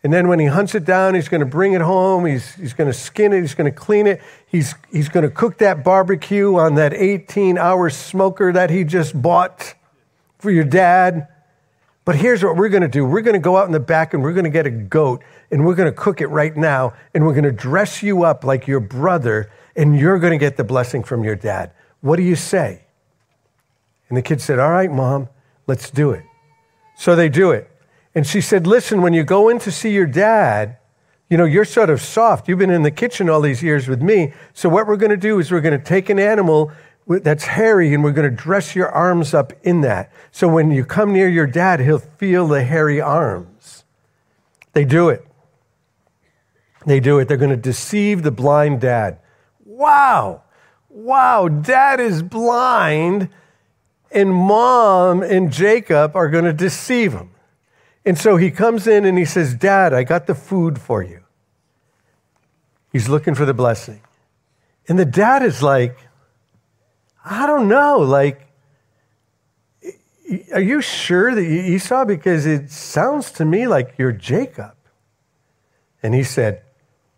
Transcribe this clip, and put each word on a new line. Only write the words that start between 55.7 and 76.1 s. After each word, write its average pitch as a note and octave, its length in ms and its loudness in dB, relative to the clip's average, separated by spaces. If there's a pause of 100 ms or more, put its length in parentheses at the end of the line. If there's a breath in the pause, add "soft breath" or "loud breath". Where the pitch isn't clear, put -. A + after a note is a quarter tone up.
are F3 120 0
gonna E3 260 0
deceive F#3+ 600 -4
him. F2+ 160 -14 (760)
And F3+ 120 0
so G3+ 200 4
he F3 120 2
comes A3 380 0
in G#3 180 4
and F#3 120 2
he F3+ 80 0
says, D3 280 -2
"Dad, F#3+ 400 2
I B2+ 100 2
got F3 220 -2
the - 80 -2
food E3 460 -4
for G#2 240 -4
you." F2 160 -16 (1700)
He's A2+ 160 -2
looking D3+ 280 0
for C#3+ 100 -2
the C3+ 80 0
blessing. A2+ 480 -4 (840)
And E3+ 100 0
the F3+ 80 2
dad A3+ 380 2
is C#3+ 180 -2
like, B2+ 340 0 (1300)
"I G3+ 220 -6
don't C#4+ 220 0
know, C#4 320 4
like, C#3 480 0 (2000)
are G3 80 0
you B3+ 200 0
sure G#3 540 -2
that G3+ 80 0
you E3 180 -2
Esau? F#3+ 440 -2
Because E3 420 -2
it D3 240 -2
sounds C4 640 -4
to D#3+ 120 -4
me G3+ 220 0
like C3+ 320 -2
you're B2+ 120 0
Jacob." A#2+ 640 -6 (1300)
And A2+ 140 -2